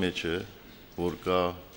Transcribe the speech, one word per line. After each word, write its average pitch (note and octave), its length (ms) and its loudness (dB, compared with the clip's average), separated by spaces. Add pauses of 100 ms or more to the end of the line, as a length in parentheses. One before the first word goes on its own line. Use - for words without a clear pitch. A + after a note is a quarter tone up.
մեջ F2+ 180 2 (120)
է, E2 40 2 (640)
որ F2 140 2 (100)
կա F#2 200 4 (340)